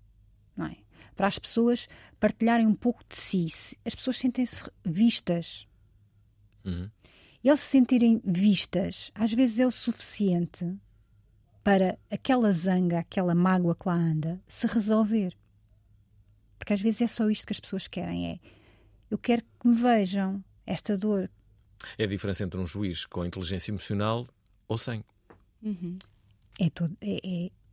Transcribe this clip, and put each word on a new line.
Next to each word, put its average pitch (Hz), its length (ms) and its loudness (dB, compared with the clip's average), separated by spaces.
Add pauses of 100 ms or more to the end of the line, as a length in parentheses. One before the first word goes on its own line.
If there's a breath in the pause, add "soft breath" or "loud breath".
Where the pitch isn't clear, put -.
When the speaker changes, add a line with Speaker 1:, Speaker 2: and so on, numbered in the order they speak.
(560)
Speaker 1:
não 160 100 -6
é? - 100 -12 (400 soft breath)
Para 196 100 0
as 196 120 -2
pessoas 240 500 0 (320 loud breath)
partilharem 226 460 2
um 214 80 4
pouco - 340 -2
de - 80 -10
si, 175 320 0
se, - 360 -6
as 226 100 -6
pessoas - 240 -6
sentem-se - 520 -2 (140)
vistas. 175 840 0 (960)
Speaker 2:
Uhum. 90 240 -6 (560 soft breath)
Speaker 1:
E 254 60 6
ao 294 60 8
se - 80 -2
sentirem 240 600 6
vistas, 180 920 0
às 214 180 0
vezes 226 260 2
é 254 80 4
o 254 40 2
suficiente 180 1040 -2 (880)
para 190 340 4 (120)
aquela 226 420 2
zanga, 175 480 2
aquela 175 340 0
mágoa 175 400 4
que - 140 -6
lá 175 60 0
anda, 165 520 0
se - 200 -6
resolver. 214 680 2 (1200)
Porque - 140 -4
às 202 80 0
vezes 214 220 0
é 240 40 0
só 220 240 0
isto - 160 -4
que - 60 -6
as - 80 -6
pessoas - 280 -10
querem: 170 440 -6
é: 170 60 -10 (720 soft breath)
"Eu 214 80 -4
quero 233 240 0
que - 260 -6
me 240 60 6
vejam 196 680 0 (220)
esta 196 320 -4
dor." 196 320 0 (720 loud breath)
Speaker 2:
É 110 60 2
a - 20 0
diferença 98 380 -4
entre 92 160 -6
um 90 60 -4
juiz 95 400 -6
com 87 180 -6
inteligência 90 480 -6
emocional 110 560 -4 (400)
ou 113 100 -2
sem. 113 260 -8 (560)
Speaker 3:
Uhum. 180 380 -8 (640)
Speaker 1:
É 165 100 2
todo, 170 300 -6
é, 196 240 -6
é, 180 260 -6 (220)